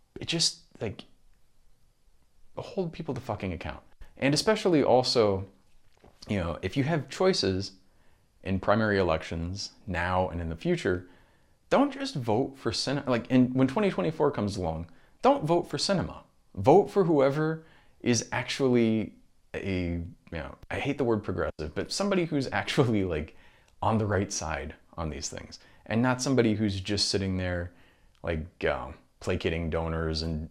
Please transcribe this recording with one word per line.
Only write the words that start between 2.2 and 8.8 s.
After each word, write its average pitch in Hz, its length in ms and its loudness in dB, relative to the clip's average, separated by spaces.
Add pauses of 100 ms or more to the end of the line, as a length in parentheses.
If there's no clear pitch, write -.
hold 175 360 -6
people 160 200 -8
to - 80 -8
fucking 101 320 -4
account. 71 280 -10 (360)
And 139 160 2
especially 185 480 4
also, 107 640 4 (840)
you 104 100 0
know, 85 220 -2
if - 160 -6
you 135 80 2
have 151 240 -2
choices 98 640 0 (720)
in 95 160 -2
primary 104 380 4